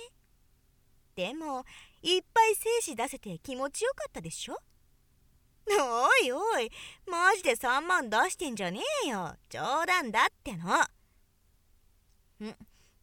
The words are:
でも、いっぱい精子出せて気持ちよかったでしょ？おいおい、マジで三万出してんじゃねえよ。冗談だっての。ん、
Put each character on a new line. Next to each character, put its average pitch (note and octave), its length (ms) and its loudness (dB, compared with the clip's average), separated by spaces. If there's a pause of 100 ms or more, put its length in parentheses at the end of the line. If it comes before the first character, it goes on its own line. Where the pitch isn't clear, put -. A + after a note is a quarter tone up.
(1160)
で F#3+ 180 -4
も、 D4 320 -6 (360)
い F4+ 160 2
っ - 140 -4
ぱ A4+ 140 6
い A4 80 4
精 A4+ 260 0
子 D#4 140 -6
出 A#3 140 -4
せ C4+ 100 -10
て F3 220 -10
気 B3+ 160 -10
持 C4+ 140 -4
ち - 140 -6
よ C5 100 0
か D#5 140 -10
っ - 40 -18
た A#3+ 80 -12
で D#3+ 100 -10
し - 180 -12
ょ？ D4+ 140 -10 (1040)
お C#4+ 560 4
い B3 60 0
お F4+ 300 0
い、 A3+ 100 -2 (360)
マ F4+ 280 4
ジ F#4+ 80 -8
で A#3+ 140 2
三 C#4 320 0
万 E4 200 2
出 G#3+ 80 0 (140)
し - 80 -10
て D#4+ 100 -4
ん A#3 60 -6
じ G3+ 80 -6
ゃ F3 80 -2
ね A#3+ 140 -6 (200)
え D#4 40 0
よ。 F#3 280 -6 (120)
冗 B3 360 -2
談 F4 280 0
だ B3 140 4
っ - 20 2 (160)
て A3+ 120 -10
の。 F#3+ 240 0
ん、 - 1800 -10 (460)